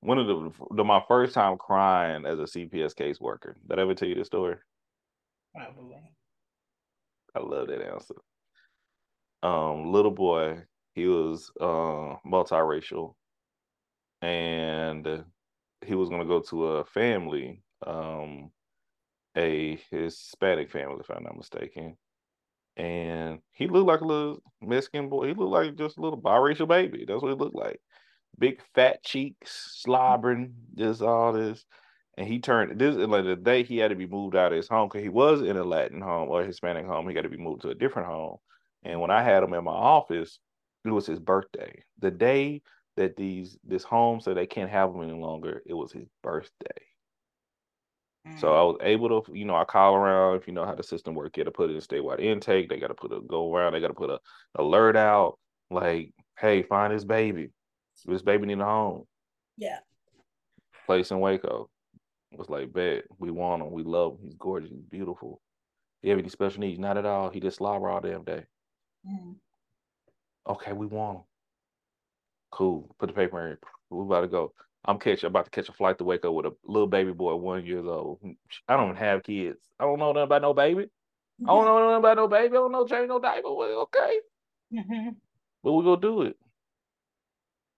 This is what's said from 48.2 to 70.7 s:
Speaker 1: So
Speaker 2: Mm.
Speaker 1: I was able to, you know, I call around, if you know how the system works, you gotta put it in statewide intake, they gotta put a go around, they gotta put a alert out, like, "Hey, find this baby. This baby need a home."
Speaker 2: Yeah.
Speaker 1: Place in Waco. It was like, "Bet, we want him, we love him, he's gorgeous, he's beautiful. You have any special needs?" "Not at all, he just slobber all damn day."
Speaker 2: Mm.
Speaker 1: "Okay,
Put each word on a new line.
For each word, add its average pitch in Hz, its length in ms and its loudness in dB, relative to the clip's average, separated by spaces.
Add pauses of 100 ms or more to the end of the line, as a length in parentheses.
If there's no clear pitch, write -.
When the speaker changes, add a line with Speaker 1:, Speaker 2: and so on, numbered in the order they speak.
Speaker 1:
So 82 180 2
Speaker 2:
Mm. - 20 6
Speaker 1:
I 82 80 8
was 87 180 2
able 110 400 2
to, 92 160 -14
you 104 80 -8
know, 95 100 0
I 82 100 4
call 98 300 6
around, 95 420 4
if 92 100 -8
you 90 60 -10
know 87 120 -4
how 101 100 -6
the - 80 -10
system 82 320 -8
works, 76 220 -8
you 76 60 -2
gotta 80 80 -4
put 82 180 0
it 78 60 -4
in 78 60 -8
statewide - 400 -4
intake, 101 480 2
they - 100 -6
gotta - 140 -6
put - 180 -10
a 50 100 -8
go 82 320 -4
around, 87 200 2
they 82 80 -2
gotta 78 120 -2
put 73 160 -6
a 71 100 -6 (360)
alert 107 400 6
out, 104 440 4 (300)
like, 85 440 -2 (240)
"Hey, 104 260 4
find 104 300 2
this 107 100 -4
baby. 101 480 0 (540)
This 92 160 -2
baby 101 260 2
need 101 120 -2
a 101 60 0
home." 107 420 -2 (500)
Speaker 2:
Yeah. - 220 -8 (1040)
Speaker 1:
Place 92 260 2
in 95 80 -2
Waco. 95 500 0 (600)
It - 80 -20
was - 100 -14
like, 69 240 -8
"Bet, 87 320 -2 (140)
we 87 120 -8
want 85 320 -2
him, 78 80 -10
we 82 120 -8
love 85 360 0
him, 101 60 -20
he's 73 100 -18
gorgeous, 85 360 -6
he's 71 120 -16
beautiful. 87 580 -10 (640)
You 95 80 2
have 98 80 4
any 90 100 -6
special 98 320 -4
needs?" 92 180 -6
"Not 98 180 -2
at 104 80 -2
all, 98 240 0
he 90 120 -10
just - 160 -4
slobber 98 320 -2
all 90 120 -2
damn 87 240 -8
day." 80 220 -8 (580)
Speaker 2:
Mm. 190 340 -14 (1080)
Speaker 1:
"Okay, 101 260 -6